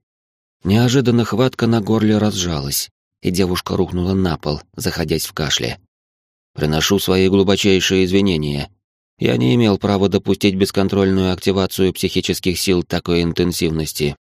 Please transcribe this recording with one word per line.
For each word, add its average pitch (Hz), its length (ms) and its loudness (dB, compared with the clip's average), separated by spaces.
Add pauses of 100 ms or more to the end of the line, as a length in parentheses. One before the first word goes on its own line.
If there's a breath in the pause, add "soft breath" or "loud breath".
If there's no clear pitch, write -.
(640)
Неожиданно 120 600 2
хватка 120 420 0
на 117 160 2
горле 107 360 2
разжалась, 87 720 -2 (320)
и 95 100 -2
девушка 90 460 -2
рухнула 90 360 0
на 92 240 0
пол, 73 240 -6 (140)
заходясь 80 500 -4
в - 80 -12
кашле. 71 460 -4 (720)
«Приношу 78 460 0
свои 95 300 2
глубочайшие 95 760 2
извинения. 82 640 0 (480)
Я 117 200 0
не 127 180 2
имел 110 220 2
права 101 320 0
допустить 98 460 0
бесконтрольную 95 800 2
активацию 92 600 0
психических 90 680 -2
сил 90 240 0
такой 85 400 -2
интенсивности. 80 1000 -2